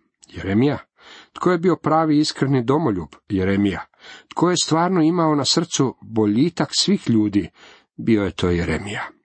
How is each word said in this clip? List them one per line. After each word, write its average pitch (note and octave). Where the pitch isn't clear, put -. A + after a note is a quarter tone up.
Jeremija. G#2
Tko -
je F3
bio E3+
pravi D#3
iskreni C#3
domoljub? A2+
Jeremija. G2
Tko -
je F3+
stvarno F3
imao D#3+
na C#3+
srcu D3
boljitak A2
svih -
ljudi? G#2
Bio G#2
je F2+
to -
Jeremija. E2+